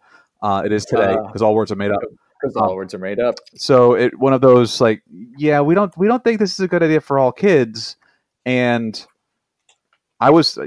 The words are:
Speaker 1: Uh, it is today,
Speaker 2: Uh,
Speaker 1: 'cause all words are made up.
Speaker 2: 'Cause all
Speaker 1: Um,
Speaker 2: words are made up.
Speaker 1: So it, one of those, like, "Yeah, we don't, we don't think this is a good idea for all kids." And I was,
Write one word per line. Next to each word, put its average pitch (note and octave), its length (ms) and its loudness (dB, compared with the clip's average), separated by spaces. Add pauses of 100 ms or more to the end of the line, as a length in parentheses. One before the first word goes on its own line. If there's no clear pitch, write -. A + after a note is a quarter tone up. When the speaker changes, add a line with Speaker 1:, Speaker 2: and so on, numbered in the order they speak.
(420)
Speaker 1:
Uh, G2 240 -2
it G#2 60 -2
is G#2 140 -2
today, G2+ 280 -2
Speaker 2:
Uh, G2+ 180 -6
Speaker 1:
'cause G2+ 100 -8
all G#2+ 140 2
words G#2+ 160 -2
are G2 60 -6
made G2+ 140 -4
up. G2+ 100 -4 (400)
Speaker 2:
'Cause C3+ 160 -6
all F#2+ 140 -2
Speaker 1:
Um, F#2+ 40 -8
Speaker 2:
words F#2+ 180 -12
are F#2+ 60 -14
made G2 200 -8
up. A#2+ 160 -2 (200)
Speaker 1:
So B2 400 4
it, A#2 240 -2
one C3+ 140 2
of B2+ 80 0
those, B2 400 4
like, A2 200 0 (360)
"Yeah, D3 240 0
we D3+ 120 2
don't, G3 240 0
we G3 100 0
don't A#3+ 160 0
think A#3 160 -2
this G3 140 -2
is - 60 -12
a F#3+ 80 -4
good E3+ 160 0
idea D#3 180 2
for C#3 160 -4
all B2+ 140 2
kids." A#2+ 640 -2 (500)
And A#2+ 580 -2 (1160)
I B2 120 2
was, D#3+ 360 2